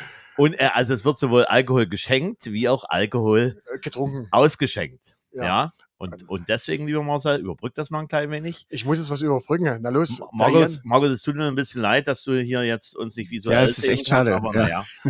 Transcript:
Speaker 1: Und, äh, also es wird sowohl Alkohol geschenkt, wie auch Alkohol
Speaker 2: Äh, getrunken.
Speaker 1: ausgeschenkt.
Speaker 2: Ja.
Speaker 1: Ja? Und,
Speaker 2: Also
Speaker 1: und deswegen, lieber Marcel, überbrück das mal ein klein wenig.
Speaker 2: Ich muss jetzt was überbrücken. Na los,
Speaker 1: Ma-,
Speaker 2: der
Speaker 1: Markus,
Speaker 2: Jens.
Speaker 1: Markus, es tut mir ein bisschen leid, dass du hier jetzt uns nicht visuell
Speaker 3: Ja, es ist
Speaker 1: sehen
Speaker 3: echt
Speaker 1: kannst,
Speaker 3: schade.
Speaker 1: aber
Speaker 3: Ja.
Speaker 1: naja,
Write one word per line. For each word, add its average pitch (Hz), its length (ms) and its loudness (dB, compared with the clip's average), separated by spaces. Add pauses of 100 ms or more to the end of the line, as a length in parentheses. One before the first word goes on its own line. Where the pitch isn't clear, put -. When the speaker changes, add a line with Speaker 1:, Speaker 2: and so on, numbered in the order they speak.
(380)
Speaker 1:
Und, 151 180 4
äh, - 180 2
also 120 200 0
es 107 120 -2
wird 147 120 2
sowohl 123 280 4
Alkohol 127 420 4
geschenkt, 135 640 -2
wie 113 160 0
auch 131 220 2
Alkohol 110 680 2 (160)
Speaker 2:
Äh, 135 60 -10
getrunken. 135 520 -6
Speaker 1:
ausgeschenkt. 120 840 -2 (140)
Speaker 2:
Ja. - 120 -10
Speaker 1:
Ja? 107 300 0 (240)
Und, 92 140 -10
Speaker 2:
Also 87 160 -16
Speaker 1:
und 90 220 -6
deswegen, 151 380 -4
lieber 151 160 -2
Marcel, 147 360 -2
überbrück 95 340 -8
das 151 160 -8
mal 156 100 -6
ein 156 100 -10
klein 147 200 -2
wenig. 156 380 -10
Speaker 2:
Ich 113 160 -10
muss 147 140 0
jetzt 156 120 -4
was 143 120 -4
überbrücken. 147 600 -2
Na 120 80 -4
los, 151 300 0
Speaker 1:
Ma-, - 60 -16
Speaker 2:
der - 120 -20
Speaker 1:
Markus, 131 220 6
Speaker 2:
Jens. 160 240 2
Speaker 1:
Markus, 131 280 4
es 123 100 -4
tut 147 160 -4
mir 156 100 -2
ein 135 80 -4
bisschen 127 260 -4
leid, 117 280 2
dass 131 140 -4
du 131 180 0
hier 123 220 -2
jetzt 117 340 -4
uns 110 180 -8
nicht 104 160 -10
visuell 117 280 2
Speaker 3:
Ja, 131 40 8
es 120 140 2
ist - 60 -6
Speaker 1:
sehen 131 80 2
Speaker 3:
echt 131 180 -2
Speaker 1:
kannst, - 0 -
Speaker 3:
schade. 123 260 4
Speaker 1:
aber 104 180 -2
Speaker 3:
Ja. 113 100 4
Speaker 1:
naja, 92 220 0 (240)